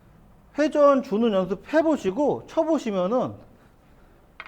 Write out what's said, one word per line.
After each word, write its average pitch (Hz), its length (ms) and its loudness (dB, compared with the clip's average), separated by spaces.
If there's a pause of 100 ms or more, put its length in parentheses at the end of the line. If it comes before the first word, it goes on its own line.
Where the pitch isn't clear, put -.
(580)
회전 285 440 4
주는 220 300 0
연습 185 400 -4
해보시고 262 720 0
쳐보시면은 220 880 -2 (1120)